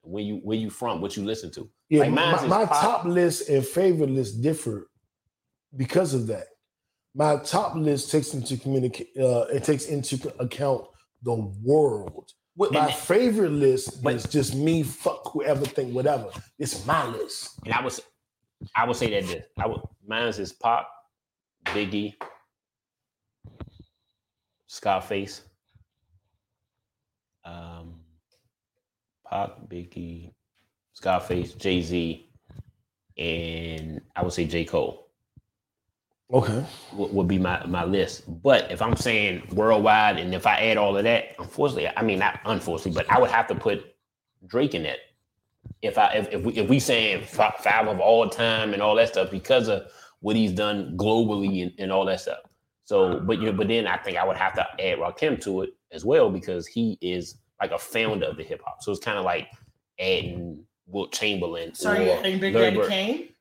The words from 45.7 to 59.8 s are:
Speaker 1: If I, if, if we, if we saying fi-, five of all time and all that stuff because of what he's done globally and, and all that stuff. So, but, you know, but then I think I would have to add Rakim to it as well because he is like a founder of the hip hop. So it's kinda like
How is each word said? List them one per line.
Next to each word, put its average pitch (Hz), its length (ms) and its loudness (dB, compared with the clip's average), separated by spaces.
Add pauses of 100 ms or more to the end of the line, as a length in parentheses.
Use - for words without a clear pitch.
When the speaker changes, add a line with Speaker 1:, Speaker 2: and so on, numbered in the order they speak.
Speaker 1:
If 104 160 0
I, 104 140 6
if, 107 200 0
if 92 100 -4
we, 113 120 0
if 101 140 0
we 135 100 6
saying 110 460 2
fi-, 107 340 2
five 107 300 2
of 98 100 -2
all 113 300 6
time 110 460 0
and 101 80 -2
all 107 140 4
that 117 120 6
stuff 92 220 0
because 110 380 2
of 101 220 -2 (300)
what 107 160 0
he's 107 160 2
done 101 440 -2
globally 101 640 2
and, 90 160 -6
and 95 120 -4
all 95 140 2
that 95 160 -2
stuff. - 180 -8 (460)
So, 95 360 4
but, 95 200 0
you 107 60 0
know, 107 60 0
but 98 160 0
then 113 180 2
I 90 100 0
think 90 200 -6
I 87 80 0
would 95 120 0
have - 180 0
to 107 80 -2 (180)
add 90 180 -2
Rakim 95 440 -2
to 95 200 -4
it 95 80 -6 (200)
as 80 140 -14
well 110 260 6
because 90 360 -6
he 113 340 -2
is 90 380 -6 (220)
like 95 120 -2
a 85 60 -4
founder 107 480 -2
of 73 100 -6
the 78 60 -12
hip - 220 -10
hop. - 180 -12
So 104 100 -4
it's 95 120 -8
kinda 104 180 -4
like 87 260 -4 (500)